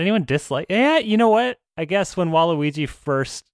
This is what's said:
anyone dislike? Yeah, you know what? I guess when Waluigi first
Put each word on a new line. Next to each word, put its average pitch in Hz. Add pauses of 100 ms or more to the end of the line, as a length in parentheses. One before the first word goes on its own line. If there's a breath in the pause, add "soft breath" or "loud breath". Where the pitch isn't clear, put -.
anyone 196
dislike? 139
Yeah, 277
you 214
know 226
what? 240 (200)
I 160
guess 190
when 180
Waluigi 156
first -